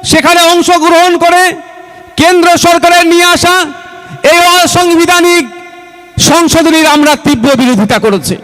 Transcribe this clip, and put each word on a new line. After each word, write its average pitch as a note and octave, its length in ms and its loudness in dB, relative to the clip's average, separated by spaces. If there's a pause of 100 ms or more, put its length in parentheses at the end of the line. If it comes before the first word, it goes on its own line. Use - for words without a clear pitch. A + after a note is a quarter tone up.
সেখানে E4 380 0
অংশগ্রহণ E4+ 760 2
করে F4 240 2 (720)
কেন্দ্র F4 400 2
সরকারের F4 500 2
নিয়ে E4+ 180 2
আসা F4 420 0 (560)
এই E4 180 2 (240)
অসাংবিধানিক F4 800 0 (760)
সংশোধনীর D#4+ 680 0
আমরা D4 300 2
তীব্র C#4+ 380 -2
বিরোধিতা A#3 440 0
করেছি। G3 460 -4